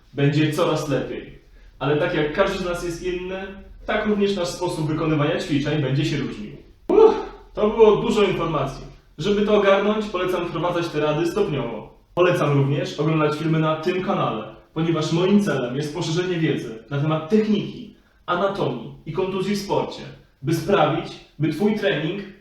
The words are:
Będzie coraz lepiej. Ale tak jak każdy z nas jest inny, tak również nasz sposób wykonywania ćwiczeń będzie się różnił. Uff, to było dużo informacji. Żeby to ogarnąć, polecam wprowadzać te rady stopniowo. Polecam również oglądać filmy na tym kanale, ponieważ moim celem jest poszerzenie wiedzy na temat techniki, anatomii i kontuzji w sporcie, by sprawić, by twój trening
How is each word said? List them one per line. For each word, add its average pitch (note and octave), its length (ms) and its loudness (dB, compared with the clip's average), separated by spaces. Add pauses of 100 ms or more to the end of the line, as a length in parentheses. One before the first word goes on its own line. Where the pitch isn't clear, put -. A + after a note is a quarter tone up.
(140)
Będzie C#3+ 400 2
coraz D#3+ 360 0
lepiej. - 500 -6 (400)
Ale D3 180 0
tak E3 180 0
jak D3+ 180 0
każdy F#3+ 240 0
z F3+ 80 -4
nas E3+ 180 -4
jest E3+ 200 -6
inny, F3+ 380 -6 (440)
tak G#3+ 200 -2
również G3+ 300 2
nasz F3 120 -2
sposób E3+ 400 -4
wykonywania D#3 520 0
ćwiczeń D3 420 0
będzie C#3 240 0
się - 120 -2
różnił. - 340 -6 (360)
Uff, G#4+ 280 8 (380)
to G#3+ 160 0
było A3 260 8
dużo G#3 280 2
informacji. E3 600 -2 (320)
Żeby G3+ 240 0
to G#3 160 4
ogarnąć, G3+ 480 4
polecam F3+ 400 -2
wprowadzać E3 420 -2
te D3+ 120 -4
rady D3+ 280 0
stopniowo. C3 720 -4 (140)
Polecam E3 440 4
również C#3 420 0
oglądać D#3 380 2
filmy D#3+ 220 0
na D#3 160 2
tym F#3 280 -2
kanale, A#2+ 520 -4 (180)
ponieważ D#3+ 380 0
moim F#3+ 320 4
celem B2+ 320 -2
jest D3+ 180 -4
poszerzenie F3 420 -2
wiedzy B2 540 -2
na C#3 120 -2
temat D#3 280 -2
techniki, G3+ 680 0 (300)
anatomii E3 680 -4 (100)
i D3 80 -10
kontuzji F#3+ 420 -2
w G3 60 -4
sporcie, - 400 -4 (400)
by D#3+ 120 0
sprawić, E3 580 0 (280)
by D#3 100 0
twój G#3 260 2
trening F3+ 460 -2 (200)